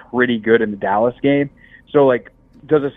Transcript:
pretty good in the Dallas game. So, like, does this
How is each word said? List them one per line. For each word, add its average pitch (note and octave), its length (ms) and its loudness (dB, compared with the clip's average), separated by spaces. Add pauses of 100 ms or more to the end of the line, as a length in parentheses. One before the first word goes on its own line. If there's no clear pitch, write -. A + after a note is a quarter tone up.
(100)
pretty B2 280 -2
good A2 220 2
in A2 100 -2
the G#2 60 -8
Dallas G#2 460 -2
game. C#3+ 260 0 (420)
So, D3 140 2
like, B2 260 0 (360)
does D3+ 160 0
this C#3 140 -6